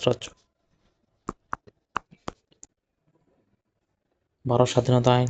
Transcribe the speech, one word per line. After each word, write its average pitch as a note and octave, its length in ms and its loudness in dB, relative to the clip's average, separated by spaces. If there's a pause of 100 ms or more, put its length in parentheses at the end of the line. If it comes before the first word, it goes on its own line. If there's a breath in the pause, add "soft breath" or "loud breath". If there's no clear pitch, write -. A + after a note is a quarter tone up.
রাজ্য। B2 180 -6 (4000)
ভারত B2 220 2
স্বাধীনতা B2 480 2
আইন B2 140 0